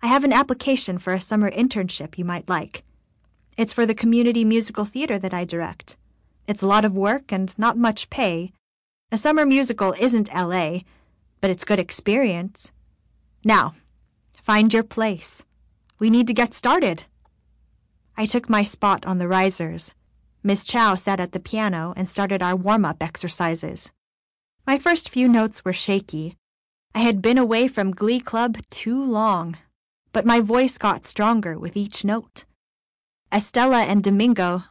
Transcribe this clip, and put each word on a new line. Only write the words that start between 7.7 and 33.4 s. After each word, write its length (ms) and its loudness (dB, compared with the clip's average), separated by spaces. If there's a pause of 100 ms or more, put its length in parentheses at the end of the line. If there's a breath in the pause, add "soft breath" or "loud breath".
much 340 0
pay. 420 -2 (580)
A 60 0
summer 260 2
musical 560 2
isn't 360 2
L 180 -2
A, 320 -2 (560)
but 80 0
it's 160 -4
good 140 0
experience. 920 -2 (720)
Now, 300 2 (680)
find 280 4
your 120 2
place. 600 -6 (540)
We 140 4
need 160 4
to 140 0
get 120 0
started." 520 0 (1080)
I 120 -2
took 220 -2
my 140 2
spot 440 0
on 100 -2
the 100 -2
risers. 680 -2 (480)
Miss 200 0
Chow 320 2
sat 240 -2
at 120 -6
the 80 -8
piano 580 -4
and 100 -4
started 360 -2
our 120 0
warm-up 460 0
exercises. 880 -6 (760)
My 100 2
first 320 0
few 180 2
notes 380 2
were 80 -2
shaky. 640 -4 (580)
I 40 0
had 240 2
been 160 4
away 280 2
from 320 -2
Glee 200 0
Club 400 -2 (100)
too 340 -4
long, 540 0 (540)
but 160 0
my 140 4
voice 360 0
got 280 -2
stronger 520 -2
with 180 -12
each 300 -6
note. 400 -6 (840)
Estella 520 2